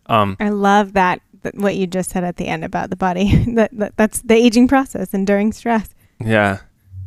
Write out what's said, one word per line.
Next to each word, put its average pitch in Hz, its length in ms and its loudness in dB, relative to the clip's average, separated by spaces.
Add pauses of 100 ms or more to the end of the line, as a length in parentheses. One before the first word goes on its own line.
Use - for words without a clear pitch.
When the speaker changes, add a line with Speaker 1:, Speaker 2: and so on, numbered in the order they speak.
Speaker 1:
Um, 101 340 0
Speaker 2:
I 208 80 -2
love 202 460 2
that, 185 260 0 (220)
th-, - 140 -10
what 202 200 -2
you 190 100 -2
just 180 220 -6
said 185 160 -4
at 175 140 -6
the 180 80 -8
end 160 180 -6
about 175 240 -6
the 190 80 -8
body. 185 480 0
<laughs> 233 100 -6
That, 220 240 0
that, - 200 -6
that's 214 240 0
the 220 120 2
aging 240 340 6
process, 269 440 -2
enduring 202 400 0
stress. 226 380 -4 (300)
Speaker 1:
Yeah. 104 400 2 (460)